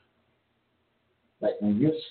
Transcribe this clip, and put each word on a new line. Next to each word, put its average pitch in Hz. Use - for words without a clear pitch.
Like, 127
when 104
you're 151